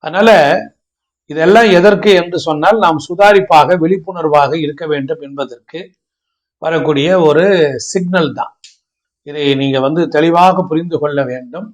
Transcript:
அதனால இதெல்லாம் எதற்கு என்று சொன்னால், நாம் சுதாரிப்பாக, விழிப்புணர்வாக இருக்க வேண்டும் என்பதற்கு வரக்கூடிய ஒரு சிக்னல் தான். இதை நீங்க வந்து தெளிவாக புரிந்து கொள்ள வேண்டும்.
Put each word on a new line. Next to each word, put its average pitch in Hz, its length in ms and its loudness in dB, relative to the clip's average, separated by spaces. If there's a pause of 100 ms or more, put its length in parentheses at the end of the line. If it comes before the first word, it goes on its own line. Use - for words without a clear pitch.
அதனால 190 260 0 (1000)
இதெல்லாம் 185 420 4
எதற்கு 196 420 4
என்று 175 260 0
சொன்னால், 165 380 0
நாம் 170 220 0
சுதாரிப்பாக, 180 760 2
விழிப்புணர்வாக 160 800 -2
இருக்க 147 260 -8
வேண்டும் 147 360 -6
என்பதற்கு 139 580 -14 (840)
வரக்கூடிய 156 600 -2
ஒரு 156 240 2 (340)
சிக்னல் 180 540 -4
தான். - 200 -10 (760)
இதை 143 280 -2
நீங்க 135 240 -2
வந்து 151 280 -2
தெளிவாக 175 560 2
புரிந்து 165 360 -4
கொள்ள 143 240 -4
வேண்டும். 127 500 -10